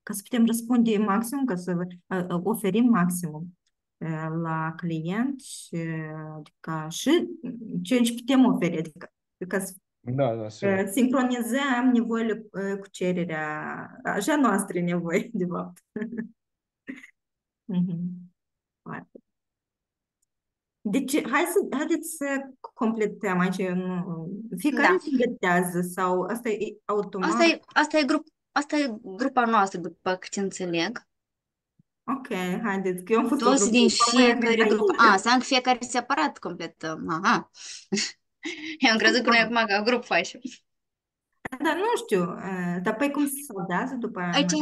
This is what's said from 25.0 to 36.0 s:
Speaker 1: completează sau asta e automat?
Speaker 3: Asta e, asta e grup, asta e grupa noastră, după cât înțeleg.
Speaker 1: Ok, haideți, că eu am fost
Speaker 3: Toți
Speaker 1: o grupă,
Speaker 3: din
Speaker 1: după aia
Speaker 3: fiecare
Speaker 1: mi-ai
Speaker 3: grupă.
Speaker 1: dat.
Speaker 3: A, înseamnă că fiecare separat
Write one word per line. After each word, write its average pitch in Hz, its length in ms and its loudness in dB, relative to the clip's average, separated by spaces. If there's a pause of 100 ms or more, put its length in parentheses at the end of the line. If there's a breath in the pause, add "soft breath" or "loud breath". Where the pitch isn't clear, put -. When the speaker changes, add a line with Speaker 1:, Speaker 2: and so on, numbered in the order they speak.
Speaker 1:
completează 180 720 2
sau 185 420 0
asta 226 260 -4
e 208 360 -4
automat? 202 460 -2
Speaker 3:
Asta 233 140 4
e, 320 160 4 (120)
asta 302 260 2
e 302 60 4
grup, 311 220 0 (260)
asta 285 240 -2
e 285 260 0
grupa 240 420 0
noastră, 202 360 2
după 175 340 -4
cât - 200 -10
înțeleg. 185 720 -2 (1000)
Speaker 1:
Ok, 254 300 -6 (280)
haideți, 185 420 -2
că 220 80 -4
eu 226 60 4
am 247 100 2
fost 294 140 0
Speaker 3:
Toți 262 200 4
Speaker 1:
o - 20 4
grupă, 240 140 2
Speaker 3:
din 240 80 8
Speaker 1:
după 233 320 4
aia 247 80 8
Speaker 3:
fiecare 226 280 4
Speaker 1:
mi-ai 220 140 4
Speaker 3:
grupă. 214 280 4
Speaker 1:
dat. 233 120 8
Speaker 3:
A, 202 40 8
înseamnă 233 280 4
că 247 60 -4
fiecare 254 340 2
separat 277 580 -2